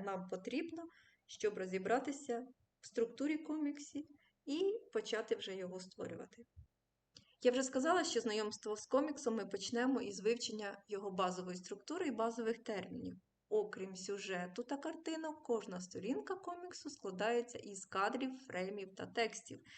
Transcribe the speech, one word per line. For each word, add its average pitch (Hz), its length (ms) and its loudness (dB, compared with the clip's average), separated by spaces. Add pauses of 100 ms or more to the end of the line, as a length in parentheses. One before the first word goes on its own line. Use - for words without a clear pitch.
нам 185 220 -2
потрібно, 320 560 -4 (420)
щоб 202 320 0
розібратися 233 880 0 (340)
в - 60 -18
структурі 254 520 2
коміксів 294 680 -2 (400)
і 381 280 2 (180)
почати 220 420 0
вже 196 220 -4
його 185 240 -4
створювати. 185 640 -8 (1000)
Я 247 80 10
вже 254 120 4
сказала, 294 420 4
що - 160 2
знайомство 214 560 0
з - 100 -10
коміксом 277 500 4
ми 196 100 0
почнемо 240 540 2
із 196 200 -4
вивчення 214 680 0
його 202 220 -2
базової 180 460 0
структури 294 500 -4
і 294 40 4
базових 226 540 2
термінів. 185 520 -4 (340)
Окрім 190 460 2
сюжету 190 680 -2
та 285 140 -2
картинок, 320 680 -4
кожна 202 380 0
сторінка 311 540 -2
коміксу 349 560 -6
складається 220 680 0
із 190 280 -10
кадрів, 247 520 2
фреймів 190 560 -4
та 185 120 -4
текстів. - 540 -2 (180)